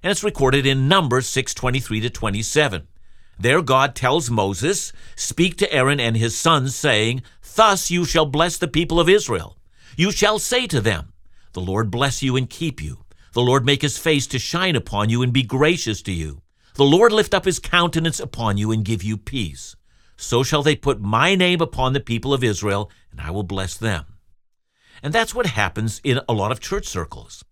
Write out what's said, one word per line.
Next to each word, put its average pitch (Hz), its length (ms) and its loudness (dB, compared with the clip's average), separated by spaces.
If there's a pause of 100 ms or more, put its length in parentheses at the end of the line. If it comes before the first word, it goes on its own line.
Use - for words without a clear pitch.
and 202 80 -2
it's 202 140 -2
recorded 139 420 2
in 135 220 2
Numbers 143 400 4
six - 260 -4
twenty-three 123 460 -2
to 117 100 -2
twenty-seven. 110 800 -2 (500)
There 131 240 2
God 135 320 2
tells 127 380 0
Moses, 107 600 -2 (240)
"Speak - 420 0
to 196 140 0
Aaron 139 280 2
and 117 180 0
his 113 180 0
sons, 139 400 2
saying, 120 460 0 (320)
'Thus 208 380 4
you 175 120 0
shall 160 220 2
bless 156 320 0
the 175 100 -2
people 160 320 0
of 170 80 4
Israel. 147 480 2 (400)
You 180 160 2
shall 208 280 2
say 247 260 -2
to 139 160 0
them, 90 320 -2 (380)
"The 90 100 -8
Lord 95 300 -2
bless 131 320 -2
you 127 120 0
and 127 140 -2
keep - 320 -6
you. 78 240 -12 (280)
The 120 100 2
Lord 127 200 4
make 143 200 2
his 147 160 -2
face 151 280 0
to 135 120 -4
shine 180 360 -2
upon 104 360 -2
you 120 100 2
and 123 100 0
be 131 120 2
gracious 131 580 0
to 101 100 -8
you. 78 300 -8 (320)
The 139 100 4
Lord 185 280 6
lift 214 240 2
up 185 100 0
his 185 140 0
countenance 165 600 0
upon 107 380 -2
you 107 140 0
and 110 120 0
give 98 200 -2
you 107 140 -4
peace. 98 580 -8 (420)
So - 240 0
shall 143 220 2
they 151 120 4
put 131 240 -2
my 117 360 2
name 180 260 2
upon 131 320 -2
the 139 60 0
people 120 340 -2
of 127 100 0
Israel, 101 460 -2 (220)
and - 100 -16
I 76 80 -8
will 101 140 -6
bless 95 340 -6
them."'" 98 280 -2 (960)
And 147 100 -6
that's 226 240 -2
what 240 120 0
happens 107 580 -2
in 131 240 0
a 120 40 2
lot 104 200 0
of 110 80 -8
church - 260 -6
circles. - 640 -10